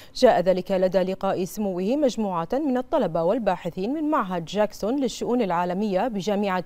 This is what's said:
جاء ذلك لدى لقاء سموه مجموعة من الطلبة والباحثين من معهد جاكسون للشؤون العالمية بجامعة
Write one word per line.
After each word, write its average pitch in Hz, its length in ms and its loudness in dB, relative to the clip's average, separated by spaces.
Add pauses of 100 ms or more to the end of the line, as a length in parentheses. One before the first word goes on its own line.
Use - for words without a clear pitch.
(140)
جاء 190 260 6
ذلك 180 320 0
لدى 185 260 2
لقاء 185 460 0
سموه 196 520 -2
مجموعة 202 560 0
من 269 240 0
الطلبة 202 460 0
والباحثين 190 720 0
من 302 160 -2
معهد 185 340 -2
جاكسون 208 560 -2
للشؤون 240 420 -2
العالمية 180 680 0
بجامعة 196 580 -2